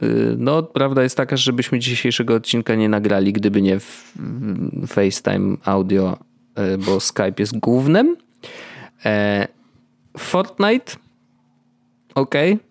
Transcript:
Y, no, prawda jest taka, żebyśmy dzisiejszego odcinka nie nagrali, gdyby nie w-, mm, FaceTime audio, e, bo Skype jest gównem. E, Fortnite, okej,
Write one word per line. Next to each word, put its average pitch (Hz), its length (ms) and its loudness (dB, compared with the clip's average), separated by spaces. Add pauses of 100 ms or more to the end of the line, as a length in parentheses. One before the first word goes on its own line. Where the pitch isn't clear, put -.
Y, 113 360 2
no, 143 240 2
prawda 135 400 0
jest 127 140 0
taka, 135 200 -2
żebyśmy 123 420 0
dzisiejszego 120 560 0
odcinka 113 400 0
nie 110 140 2
nagrali, 101 440 2
gdyby 104 300 2
nie 98 180 2
w-, - 380 -18
mm, 107 680 -6
FaceTime 98 800 0
audio, 98 540 0 (360)
e, 95 240 -2
bo 95 220 0
Skype 98 380 0
jest 107 200 -2
gównem. 156 580 2 (880)
E, 104 440 2 (680)
Fortnite, 196 760 -2 (1200)
okej, 151 440 0 (120)